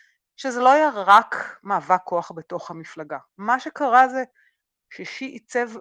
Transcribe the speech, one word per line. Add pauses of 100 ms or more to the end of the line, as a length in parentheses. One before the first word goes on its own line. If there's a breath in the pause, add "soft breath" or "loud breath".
(360 soft breath)
שזה
לא
היה
רק
מאבק
כוח
בתוך
המפלגה. (200)
מה
שקרה
זה (680)
ששי
עיצב, (120)